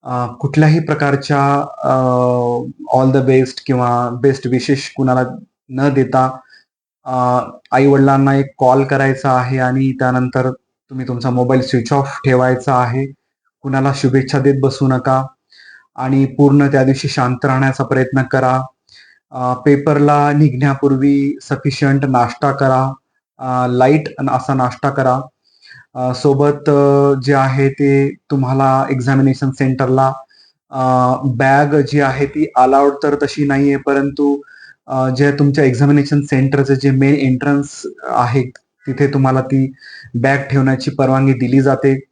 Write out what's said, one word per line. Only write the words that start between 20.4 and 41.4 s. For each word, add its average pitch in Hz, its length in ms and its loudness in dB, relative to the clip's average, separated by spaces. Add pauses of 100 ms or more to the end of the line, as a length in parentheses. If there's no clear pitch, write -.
सफिशियंट 139 640 -2
नाश्ता 131 460 0
करा, 135 420 0 (440)
अ, 127 300 -4
लाईट 131 420 2 (200)
असा 127 240 -2
नाश्ता 127 360 -2
करा. 131 320 0 (760)
अ, 127 160 -4
सोबत, 147 560 0
अ, 139 440 4 (100)
जे 143 100 0
आहे 135 360 2
ते 139 460 0 (160)
तुम्हाला 135 580 0
एक्झामिनेशन 135 640 0
सेंटरला, 131 640 0 (560)
अ, 127 460 0 (100)
बॅग 135 500 2
जी 143 240 0
आहे 139 260 0
ती 151 300 -4
अलाउड 135 360 4 (120)
तर 147 120 0
तशी 147 320 -4
नाहीये, 139 300 0
परंतु, 143 640 -2 (460)
अ, 131 220 -2
जे 139 220 2
तुमच्या 143 320 0
एक्झामिनेशन 143 580 2
सेंटरचं 139 520 0
जे 135 180 0
मेन 139 240 2
एंट्रन्स 143 720 -2 (160)
आहे, 120 400 -2 (440)
तिथे 139 260 -2
तुम्हाला 131 280 2
ती 135 320 -2 (420)
बॅग 135 220 0
ठेवण्याची 135 540 0
परवानगी 135 420 0
दिली 127 280 2